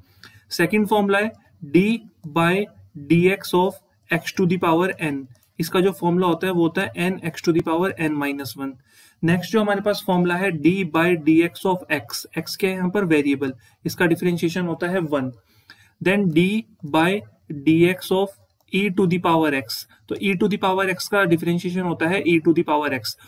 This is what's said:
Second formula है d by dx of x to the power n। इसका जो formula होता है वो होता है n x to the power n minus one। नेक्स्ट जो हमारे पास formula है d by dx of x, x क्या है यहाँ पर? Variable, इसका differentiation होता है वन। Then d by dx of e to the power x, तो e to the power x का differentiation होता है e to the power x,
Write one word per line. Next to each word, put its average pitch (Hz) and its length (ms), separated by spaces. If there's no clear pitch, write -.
Second 202 380
formula 202 300
है 214 140
d 185 80
by 180 260
dx 185 420
of 185 160
x - 220
to 190 60
the 180 180
power 175 260
n। 139 220
इसका 185 220
जो 190 120
formula 180 340
होता 165 200
है 190 60
वो 175 100
होता 165 200
है 180 280
n 185 140
x 165 240
to 165 80
the 175 120
power 175 220
n 151 180
minus 143 400
one। 135 120
नेक्स्ट 170 280
जो 220 80
हमारे 202 200
पास 202 260
formula 180 300
है 196 140
d 165 260
by 165 120
dx 165 380
of 185 340
x, - 260
x - 220
क्या 190 100
है 190 60
यहाँ 185 140
पर? 202 140
Variable, 143 500
इसका 180 200
differentiation 175 600
होता 165 200
है 185 120
वन। 143 340
Then 190 340
d 202 240
by 190 240
dx 170 440
of 190 140
e 190 40
to 196 260
the 170 200
power 160 240
x, 135 240
तो - 60
e 196 220
to 208 120
the 202 100
power 190 360
x - 140
का 202 160
differentiation 175 560
होता 165 280
है 190 160
e 170 160
to 160 140
the 165 100
power 147 260
x, 127 120